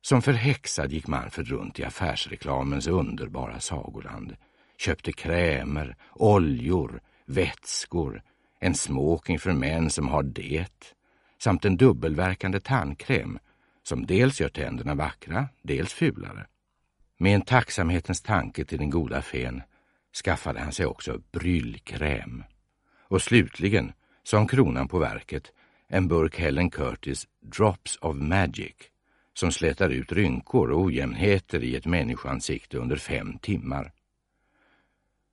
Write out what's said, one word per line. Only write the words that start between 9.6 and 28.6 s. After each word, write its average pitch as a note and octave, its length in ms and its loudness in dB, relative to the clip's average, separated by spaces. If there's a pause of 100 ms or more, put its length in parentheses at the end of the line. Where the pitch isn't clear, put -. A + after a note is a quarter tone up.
som D2+ 180 -2
har D2 160 2
det, - 720 -6 (420)
samt G2 280 2
en F#2+ 120 4
dubbelverkande F#2 840 4
tandkräm D2 800 -2 (440)
som B1+ 220 -4
dels B2 360 2
gör C#2+ 80 0
tänderna - 460 -4
vackra, D#2 520 -4 (140)
dels - 320 -4
fulare. - 540 -4 (680)
Med G2 180 6
en G2 60 6
tacksamhetens F2 800 2
tanke D#2 440 -2
till D#2+ 120 -8
den D2+ 120 -2
goda C#2+ 320 0
fen B1 400 -6 (600)
skaffade D2 360 -2
han D2 120 -6
sig E2+ 140 -2
också - 360 -6 (100)
brylkräm. B1 1120 -2 (580)
Och F#2+ 200 2
slutligen, G2 720 2 (300)
som G#2+ 240 4
kronan C2+ 400 4
på F2+ 120 0
verket, C#2+ 520 -4 (360)
en F#2 200 2
burk D#2+ 320 2
Helen E2 300 2
Curtis C2+ 580 -6 (120)
Drops - 640 0
of D#2+ 140 -2
Magic, E2+ 600 0 (580)